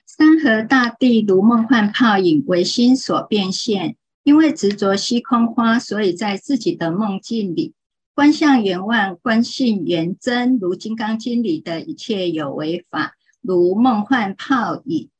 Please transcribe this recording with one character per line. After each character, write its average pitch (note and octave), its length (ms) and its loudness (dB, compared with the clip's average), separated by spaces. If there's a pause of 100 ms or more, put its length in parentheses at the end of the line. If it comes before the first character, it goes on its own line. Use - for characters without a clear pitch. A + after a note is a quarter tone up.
山 D#4 340 4
河 A3 260 2
大 B3 220 2
地 A3+ 400 2
如 F#3+ 140 4
梦 A3+ 260 4
幻 G#3+ 240 2
泡 A3 260 2
影， E3+ 300 2
唯 F3+ 160 0
心 A#3+ 320 2
所 F3 280 -4
变 G3 280 -2
现。 F#3+ 460 -4 (260)
因 D4 140 6
为 D#4 160 4
执 G3+ 200 0
着 G3 220 0
虚 A#3 240 -2
空 A#3 260 0
花， A3+ 320 0
所 G#3+ 240 -4
以 F#3+ 120 0
在 G3+ 240 -4
自 C4+ 200 -4
己 F3 160 -2
的 E3 160 -6
梦 G3 300 -4
境 G#3 340 -6
里， - 200 -6 (400)
观 D4 180 4
相 C#4+ 320 2
圆 F#3+ 220 -2
万， G3+ 320 -2
观 A#3 260 0
性 A3+ 400 -2
圆 E3+ 340 -2
真， B3 400 0
如 F3+ 160 -2
《金 A3 220 -8
刚 A3 240 -4
经》 A#3+ 240 -4
里 E3 160 -2
的 E3 220 -8
一 D#3+ 120 -12
切 F#3 360 -4
有 D3+ 240 -6
为 D#3+ 360 -6
法， - 280 -8 (240)
如 F3+ 340 2
梦 A3+ 300 2
幻 G#3+ 280 -2
泡 G3+ 520 -4
影。 - 240 -6 (100)